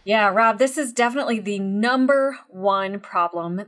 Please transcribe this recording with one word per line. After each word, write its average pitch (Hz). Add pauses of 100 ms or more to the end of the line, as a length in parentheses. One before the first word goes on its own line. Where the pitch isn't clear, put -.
Yeah, 208
Rob, 220
this 262
is 262
definitely 240
the 196
number 262 (120)
one 196
problem 175